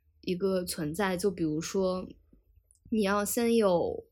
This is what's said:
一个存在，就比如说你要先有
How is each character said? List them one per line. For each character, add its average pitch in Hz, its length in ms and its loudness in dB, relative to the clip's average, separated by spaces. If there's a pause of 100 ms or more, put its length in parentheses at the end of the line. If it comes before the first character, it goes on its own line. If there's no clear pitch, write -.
(220)
一 185 140 -2
个 190 280 0
存 156 280 -6
在， 185 240 0
就 196 140 0
比 180 140 -4
如 156 180 0
说 185 460 -2 (840)
你 220 140 0
要 202 200 2
先 233 320 2
有 180 560 2